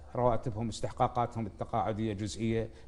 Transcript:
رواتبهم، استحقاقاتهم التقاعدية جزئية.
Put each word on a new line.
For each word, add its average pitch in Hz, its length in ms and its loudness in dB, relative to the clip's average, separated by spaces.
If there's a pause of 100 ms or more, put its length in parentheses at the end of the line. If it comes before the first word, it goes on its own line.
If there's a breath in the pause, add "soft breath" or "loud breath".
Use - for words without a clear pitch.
(160)
رواتبهم، 117 520 2
استحقاقاتهم 117 800 0
التقاعدية 107 640 -2
جزئية. 107 560 0 (200 soft breath)